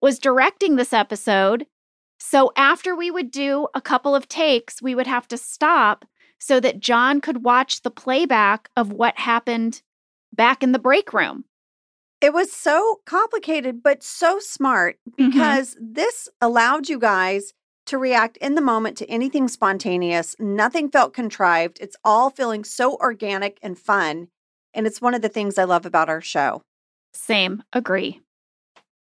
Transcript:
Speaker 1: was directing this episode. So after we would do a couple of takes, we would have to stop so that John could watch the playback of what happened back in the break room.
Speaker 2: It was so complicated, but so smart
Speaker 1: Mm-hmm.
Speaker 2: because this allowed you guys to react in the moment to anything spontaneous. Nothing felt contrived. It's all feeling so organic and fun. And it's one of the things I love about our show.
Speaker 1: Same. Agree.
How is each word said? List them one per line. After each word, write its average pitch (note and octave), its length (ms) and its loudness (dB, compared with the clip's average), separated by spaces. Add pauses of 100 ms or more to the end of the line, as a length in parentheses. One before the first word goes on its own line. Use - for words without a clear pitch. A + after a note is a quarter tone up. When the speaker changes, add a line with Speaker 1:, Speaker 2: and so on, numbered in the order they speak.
Speaker 1:
was C4+ 180 2
directing C#4 560 2
this B3 160 0
episode. G#3 760 0 (540)
So C4 380 2
after E4+ 360 2
we F4 160 -6
would D#4+ 220 -6
do C#4 420 -2
a C4+ 80 -4
couple C#4 340 0
of C4+ 120 -2
takes, C#4+ 540 -2
we B3+ 140 -4
would B3 120 -2
have B3 220 -4
to A#3+ 80 -10
stop D4 640 0 (360)
so C4 200 2
that A#3+ 200 0
John B3 420 2
could B3 220 -6
watch B3 400 0
the A#3+ 80 -6
playback B3 840 0
of A3 160 0
what G#3 280 0
happened A#3 640 -2 (500)
back B3 300 2
in B3+ 80 4
the B3+ 80 2
break C#4 340 2
room. C3+ 320 -2 (760)
Speaker 2:
It C#4+ 140 4
was F4+ 180 0
so G4 540 0
complicated, D#4 800 -4
but C#4+ 200 2
so F4+ 360 0
smart B3 580 0 (140)
Speaker 1:
Mm-hmm. C4 200 2
Speaker 2:
because C4+ 480 2
this A#3 500 -6 (120)
allowed A#3+ 480 2
you D4 100 -4
guys G3 540 0 (340)
to C#4 120 -4
react A#3+ 380 0
in C#4 180 -2
the D#4+ 60 2
moment A3+ 360 0
to - 120 -12
anything C4 380 -2
spontaneous. F3+ 920 -2
Nothing A3+ 500 0
felt - 240 2
contrived. F3 640 0
It's G3+ 240 -16
all A3+ 280 4
feeling A3+ 320 -6
so B3+ 340 -2
organic G3+ 640 -4
and F#3 160 -10
fun. F3 520 -2 (440)
And A3 140 -2
it's A3 140 -8
one B3 120 0
of A#3+ 80 -4
the G#3+ 80 -2
things G3+ 300 -4
I F#3 60 4
love F3 200 2
about E3 240 0
our D#3+ 120 -4
show. C#3 400 -2 (520)
Speaker 1:
Same. G3+ 480 -2 (120)
Agree. F#3+ 460 -4 (1000)